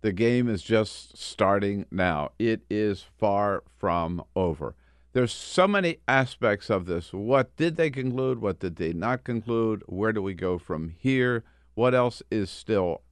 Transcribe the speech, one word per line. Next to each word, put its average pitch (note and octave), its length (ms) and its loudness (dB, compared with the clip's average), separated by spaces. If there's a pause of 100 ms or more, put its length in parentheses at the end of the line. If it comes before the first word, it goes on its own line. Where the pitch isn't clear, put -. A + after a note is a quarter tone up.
the G#2+ 100 0
game A#2 380 2
is G#2 120 -2
just - 560 -2
starting G2+ 720 0
now. E2+ 480 0
It A2+ 320 0
is G#2 360 -2 (120)
far G2+ 460 2 (140)
from F2 440 0 (140)
over. D#2+ 400 -2 (380)
There's B2 180 0
so - 360 2
many F#3+ 300 0 (100)
aspects B2 640 0
of F#2+ 160 2
this. E2+ 280 -4
What B2 420 0
did D#3+ 220 -2
they D#3+ 120 2
conclude? C3 520 -4
What G2 180 -2
did F2 160 -6
they E2 180 -2
not A2+ 300 -4
conclude? A2+ 640 -2
Where G2+ 260 -2
do G#2+ 80 -2
we G2 140 -4
go F2+ 240 -2
from E2 400 -6
here? B2 440 0 (320)
What B2 200 2
else B2 340 0
is G#2 220 -2
still F#2 500 0 (100)